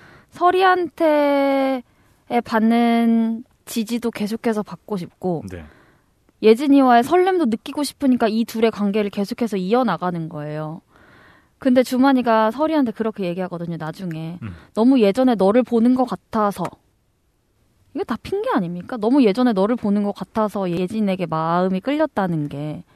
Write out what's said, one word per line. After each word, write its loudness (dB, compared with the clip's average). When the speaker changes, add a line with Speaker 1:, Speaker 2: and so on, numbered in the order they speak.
Speaker 1:
설이한테의 0
받는 2
지지도 -4
계속해서 -4
받고 -10
싶고 -6
Speaker 2:
네. -12
Speaker 1:
예진이와의 6
설렘도 2
느끼고 -4
싶으니까 0
이 -2
둘의 0
관계를 -2
계속해서 -4
이어나가는 -2
거예요. -10
근데 4
주만이가 2
설이한테 0
그렇게 -6
얘기하거든요, -6
나중에. -10
Speaker 2:
음. -12
Speaker 1:
"너무 4
예전에 4
너를 4
보는 2
것 0
같아서." -4
이거 -4
다 -6
핑계 -4
아닙니까? -6
너무 4
예전에 2
너를 2
보는 0
것 -2
같아서 -4
예진에게 -2
마음이 0
끌렸다는 -2
게. -10